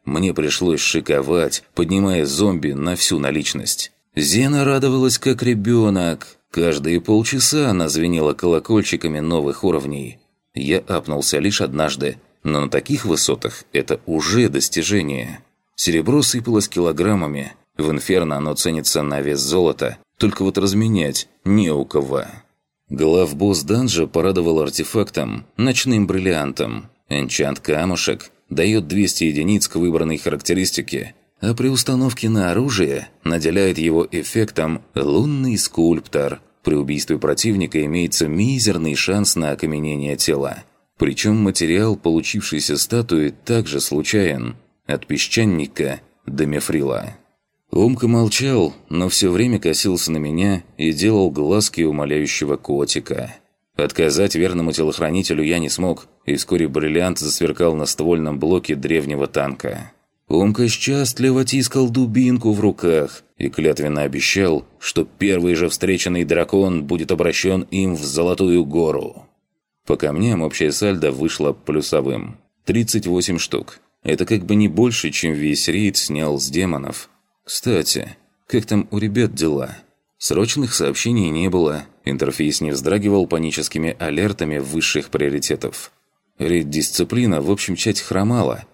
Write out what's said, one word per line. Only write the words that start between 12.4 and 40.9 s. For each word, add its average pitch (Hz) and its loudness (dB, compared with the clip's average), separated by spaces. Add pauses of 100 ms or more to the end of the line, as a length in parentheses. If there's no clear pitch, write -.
но 76 0
на 71 -4
таких 135 -2
высотах 73 -2
это - -2
уже 82 2
достижение. 73 -2 (340)
Серебро 87 2
сыпалось 117 0
килограммами. 82 0 (240)
В 76 0
Инферно 78 0
оно 76 -2
ценится 80 -2
на 71 -2
вес 71 -2
золота, 71 0 (200)
только 101 0
вот 95 0
разменять 98 0 (180)
не 98 4
у 71 0
кого. 69 -2 (680)
Главбосс 78 2
данжа 90 0
порадовал 82 2
артефактом, 73 -4 (120)
ночным 117 2
бриллиантом. 73 -2 (200)
Энчант-камушек 73 -2 (180)
даёт 92 2
двести 92 0
единиц 80 2
к - -6
выбранной 80 0
характеристике, 76 -4 (260)
а 110 0
при 120 0
установке 127 0
на 101 2
оружие 92 0 (160)
наделяет 85 2
его 82 2
эффектом 82 -2 (140)
"лунный 117 2
скульптор". 73 0 (220)
При 78 2
убийстве 73 -2
противника 78 0
имеется 85 0
мизерный 92 0
шанс 95 0
на 78 -2
окаменение 73 -4
тела. 69 -2 (340)